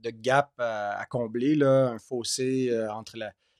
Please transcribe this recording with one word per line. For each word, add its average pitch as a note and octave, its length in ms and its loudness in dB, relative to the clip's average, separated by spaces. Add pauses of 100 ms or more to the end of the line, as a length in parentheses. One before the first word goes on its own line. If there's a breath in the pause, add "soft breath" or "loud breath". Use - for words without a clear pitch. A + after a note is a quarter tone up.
de A#2 80 -6
gap B2+ 480 2
à, G#2+ 400 -4
à G2 80 -8
combler, A#2+ 500 0
là, C3+ 340 4
un A2+ 100 -8
fossé, B2+ 720 -2
euh, A2+ 220 -2
entre A2 240 -12
la, G#2+ 160 -10 (260)